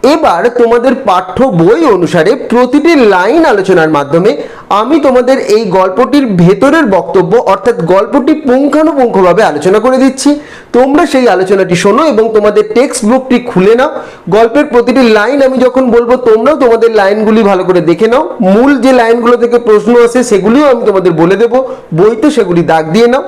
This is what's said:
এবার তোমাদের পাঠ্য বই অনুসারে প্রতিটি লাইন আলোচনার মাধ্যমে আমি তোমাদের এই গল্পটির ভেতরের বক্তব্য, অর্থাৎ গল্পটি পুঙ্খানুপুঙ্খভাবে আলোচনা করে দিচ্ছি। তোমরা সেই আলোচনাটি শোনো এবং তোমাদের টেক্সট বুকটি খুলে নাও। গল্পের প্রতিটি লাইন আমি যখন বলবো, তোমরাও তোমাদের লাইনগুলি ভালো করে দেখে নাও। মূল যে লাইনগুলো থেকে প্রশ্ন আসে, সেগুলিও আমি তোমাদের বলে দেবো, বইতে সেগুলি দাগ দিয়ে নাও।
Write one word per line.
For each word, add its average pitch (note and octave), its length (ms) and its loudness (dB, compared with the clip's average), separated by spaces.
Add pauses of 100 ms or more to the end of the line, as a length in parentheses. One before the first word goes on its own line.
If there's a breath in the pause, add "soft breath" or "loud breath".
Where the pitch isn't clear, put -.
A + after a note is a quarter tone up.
এবার B3 460 0
তোমাদের A#3+ 460 0
পাঠ্য F#3 500 -2
বই G#3+ 400 0
অনুসারে F3+ 500 0
প্রতিটি C#4+ 640 0
লাইন A3 480 2
আলোচনার F#3 460 0
মাধ্যমে E3 520 -2 (260 loud breath)
আমি A#3 320 0
তোমাদের C4 380 0
এই A3 260 0
গল্পটির G3 600 0
ভেতরের G#3+ 600 2
বক্তব্য, F#3 500 0
অর্থাৎ A#3+ 480 -2
গল্পটি A3+ 500 0
পুঙ্খানুপুঙ্খভাবে B3+ 1080 0
আলোচনা F#3+ 360 0
করে B3+ 200 0
দিচ্ছি। C4+ 420 0 (320 loud breath)
তোমরা C4+ 340 2
সেই B3+ 220 0
আলোচনাটি F#3 480 0
শোনো G#3+ 300 0
এবং A3+ 280 0
তোমাদের G#3 300 0 (100)
টেক্সট B3 300 -2
বুকটি B3+ 340 0
খুলে G3+ 360 0
নাও। C#4 160 0 (400 loud breath)
গল্পের A#3 340 2
প্রতিটি A#3+ 380 0
লাইন A3+ 400 0
আমি C4 160 0
যখন B3+ 320 0
বলবো, A#3 260 2
তোমরাও A#3 400 0
তোমাদের A3+ 380 2
লাইনগুলি G#3+ 480 0
ভালো F#3+ 220 0
করে F3+ 160 0
দেখে E3 260 0
নাও। C#4 340 -2
মূল A#3 400 2
যে C4 120 2
লাইনগুলো A#3 440 2
থেকে A#3+ 220 0
প্রশ্ন A#3 460 2
আসে, A#3 200 0
সেগুলিও A3+ 460 0
আমি A#3 160 0
তোমাদের F#3 260 -2
বলে E3+ 240 0
দেবো, A#3 400 -2 (180 loud breath)
বইতে A3 360 0
সেগুলি F3+ 320 -2
দাগ D#3+ 300 -2
দিয়ে A3+ 140 2
নাও। C4 220 0